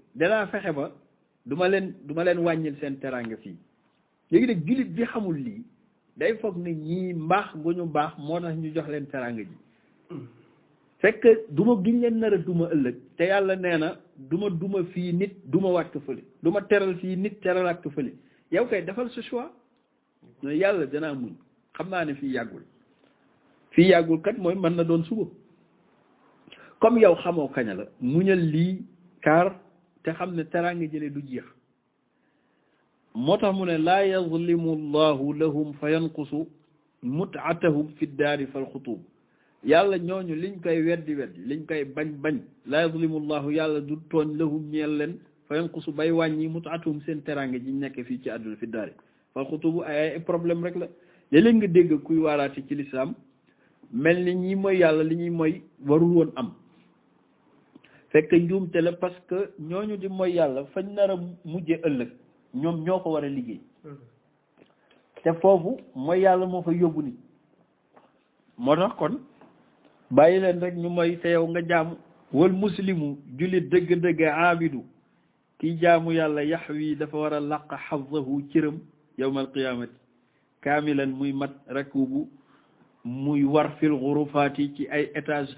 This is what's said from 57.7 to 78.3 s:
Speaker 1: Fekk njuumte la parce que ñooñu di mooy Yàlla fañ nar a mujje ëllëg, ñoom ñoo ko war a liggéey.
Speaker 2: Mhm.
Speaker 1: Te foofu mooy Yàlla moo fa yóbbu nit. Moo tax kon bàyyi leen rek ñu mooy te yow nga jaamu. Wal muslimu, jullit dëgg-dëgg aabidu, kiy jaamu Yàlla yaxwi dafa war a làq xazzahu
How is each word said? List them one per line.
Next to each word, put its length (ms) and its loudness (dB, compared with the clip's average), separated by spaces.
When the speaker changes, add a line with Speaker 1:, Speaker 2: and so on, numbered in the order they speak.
Speaker 1:
Fekk 200 4
njuumte 480 2
la 120 2
parce 260 -6
que 220 -4
ñooñu 380 -6
di 100 -8
mooy 260 -2
Yàlla 300 0
fañ 200 -6
nar 160 2
a 60 0
mujje 400 -2
ëllëg, 240 -2
ñoom 300 -2
ñoo 160 0
ko 120 -4
war 120 -2
a 40 -4
liggéey. 320 -8
Speaker 2:
Mhm. 120 -18
Speaker 1:
Te 180 2
foofu 360 4
mooy 260 0
Yàlla 260 4
moo 160 -4
fa 100 0
yóbbu 300 2
nit. 140 -8
Moo 200 2
tax 200 2
kon 220 -2
bàyyi 300 8
leen 200 2
rek 160 -2
ñu 120 -4
mooy 300 0
te 100 -4
yow 200 2
nga 200 -4
jaamu. 280 0
Wal 200 6
muslimu, 640 -2
jullit 320 0
dëgg-dëgg 540 2
aabidu, 580 2
kiy 220 -2
jaamu 320 4
Yàlla 320 0
yaxwi 520 -4
dafa 200 -6
war 180 -2
a 60 -2
làq 280 -6
xazzahu 540 -4